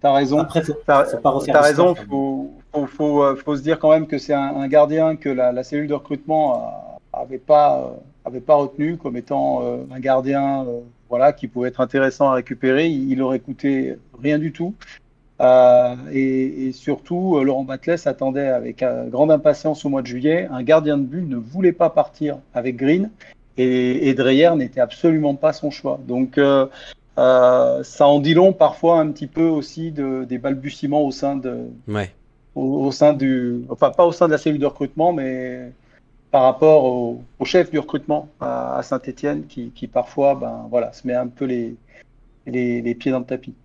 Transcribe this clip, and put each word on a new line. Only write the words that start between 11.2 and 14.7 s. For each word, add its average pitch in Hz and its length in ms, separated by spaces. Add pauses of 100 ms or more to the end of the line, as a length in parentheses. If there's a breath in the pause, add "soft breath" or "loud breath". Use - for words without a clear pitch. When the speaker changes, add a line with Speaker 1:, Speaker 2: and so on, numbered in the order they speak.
Speaker 1:
qui 135 140
pouvait 123 200
être 127 140
intéressant 135 500
à - 20
récupérer. 131 540
Il, 135 240
il 131 100
aurait 131 200
coûté 131 540 (240)
rien 151 200
du 156 120
tout. 180 220 (680 loud breath)